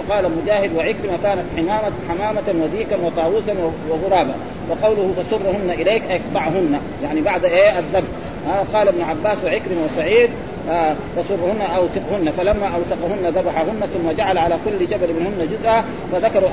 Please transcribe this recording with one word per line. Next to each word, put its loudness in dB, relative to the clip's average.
قال 2
مجاهد 2
وعكرمة: -2
"كانت 0
حمامة، 0
حمامة 0
وديكاً -2
وطاووساً 0
و-، -2
وغراباً". 2
وقوله: 2
"فسرهن 0
إليك"، 2
اقطعهن، 0
يعني 0
بعد 2
إيه؟ 6
الذبح. 0
آه، 0
قال 4
ابن 2
عباس -2
وعكرمة -2
وسعيد: 4
آه، 2
"فسرهن"، 0
أوثقهن، 0
فلما 2
أوثقهن -2
ذبحهن، 0
ثم 0
جعل 2
على 2
كل 0
جبل 0
منهن -2
جزءا، 2
فذكروا 2